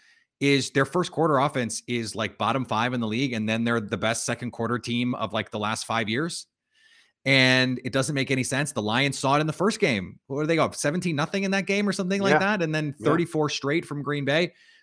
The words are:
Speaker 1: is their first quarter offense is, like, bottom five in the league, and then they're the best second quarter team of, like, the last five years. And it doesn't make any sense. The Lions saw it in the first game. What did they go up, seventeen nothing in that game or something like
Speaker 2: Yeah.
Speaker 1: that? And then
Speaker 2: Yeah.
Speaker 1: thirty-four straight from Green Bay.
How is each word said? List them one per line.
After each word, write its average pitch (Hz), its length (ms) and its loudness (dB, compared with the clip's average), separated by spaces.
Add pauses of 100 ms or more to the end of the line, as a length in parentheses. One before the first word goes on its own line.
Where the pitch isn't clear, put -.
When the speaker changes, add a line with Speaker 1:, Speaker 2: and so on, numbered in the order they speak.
(380)
Speaker 1:
is 139 320 2
their 139 140 4
first 175 260 0
quarter 151 280 2
offense 135 500 0
is, 117 260 -4
like, 107 240 -4
bottom 117 260 0
five 117 280 0
in 127 80 -2
the 113 60 0
league, 120 260 0
and 110 160 -2
then 113 160 0
they're 117 160 2
the 104 160 -4
best 110 300 0
second 120 240 -4
quarter 117 280 -2
team 120 360 -2
of, 107 180 -4
like, 107 180 -2
the 110 80 -6
last 107 280 -2
five 113 220 0
years. 151 380 -4 (800)
And 127 600 4
it 117 80 -4
doesn't 135 220 0
make 135 160 -2
any 131 140 0
sense. 139 260 -2
The 113 120 -4
Lions 127 360 0
saw 139 180 4
it 147 40 4
in 156 60 0
the 151 60 -2
first - 280 0
game. 104 460 0
What 139 160 -4
did 151 60 -2
they 165 80 2
go 151 80 4
up, - 120 -2
seventeen 165 400 0
nothing 160 260 -2
in 196 100 -2
that 196 140 0
game 202 220 0
or 185 40 0
something 196 280 -2
like 196 140 4
Speaker 2:
Yeah. 151 40 4
Speaker 1:
that? 196 240 0
And 156 100 -2
then 151 260 -2
Speaker 2:
Yeah. 104 80 -14
Speaker 1:
thirty-four 156 420 2
straight 147 360 -2
from 147 180 -8
Green 143 220 -4
Bay. 160 280 2 (300)